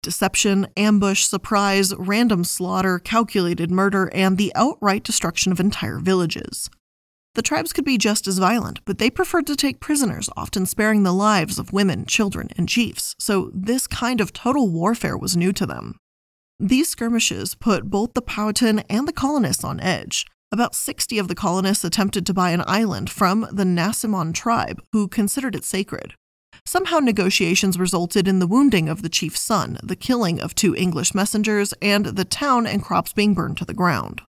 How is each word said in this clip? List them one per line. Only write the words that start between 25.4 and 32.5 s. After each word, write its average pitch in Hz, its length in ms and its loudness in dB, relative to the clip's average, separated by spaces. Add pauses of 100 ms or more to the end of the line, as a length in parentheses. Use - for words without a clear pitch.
it - 80 -8
sacred. - 500 -6 (500)
Somehow 359 360 0
negotiations 190 800 2
resulted 180 480 2
in 190 100 4
the 180 80 2
wounding 220 420 4
of 160 140 -6
the 165 60 -6
chief's - 320 -4
son, - 420 -2
the 180 140 -6
killing 226 440 0
of - 140 -8
two - 220 2
English 185 400 0
messengers, 208 680 0
and 202 240 2
the 196 180 -2
town 254 400 2